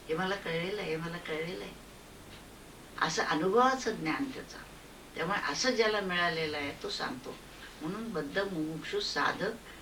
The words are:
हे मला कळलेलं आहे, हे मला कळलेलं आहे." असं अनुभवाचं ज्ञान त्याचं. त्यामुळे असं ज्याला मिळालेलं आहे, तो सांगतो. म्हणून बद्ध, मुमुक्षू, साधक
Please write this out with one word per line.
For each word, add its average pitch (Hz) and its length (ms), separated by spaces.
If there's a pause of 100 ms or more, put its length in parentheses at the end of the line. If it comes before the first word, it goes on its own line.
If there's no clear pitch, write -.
हे 160 60
मला 185 200
कळलेलं 175 460
आहे, 160 100
हे 160 60
मला 165 200
कळलेलं 165 480
आहे." - 240 (1120)
असं 165 220
अनुभवाचं 226 720
ज्ञान 160 300
त्याचं. - 340 (580)
त्यामुळे 180 360
असं 254 180
ज्याला 214 300
मिळालेलं 170 560
आहे, 143 260
तो 101 60
सांगतो. - 500 (440)
म्हणून 214 300
बद्ध, 151 260
मुमुक्षू, 160 640
साधक 160 500 (320)